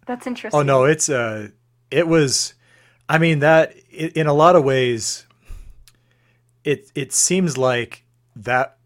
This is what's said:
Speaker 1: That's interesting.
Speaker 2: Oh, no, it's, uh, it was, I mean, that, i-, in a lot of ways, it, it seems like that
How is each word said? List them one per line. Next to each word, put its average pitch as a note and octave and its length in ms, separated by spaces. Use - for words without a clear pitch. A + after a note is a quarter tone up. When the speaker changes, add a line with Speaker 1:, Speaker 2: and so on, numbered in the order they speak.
Speaker 1:
That's B3 220
interesting. A#3+ 320
Speaker 2:
Oh, C#3+ 40
no, C3+ 220
it's, D#3 240
uh, A2 400
it E3 180
was, D#3 460
I D#3+ 80
mean, D#3+ 220
that, D#3 340
i-, D#3+ 240
in D#3+ 120
a D3 60
lot E3 220
of D#3 80
ways, B2+ 640
it, - 320
it C#3 160
seems F3 460
like B2 480
that B2 500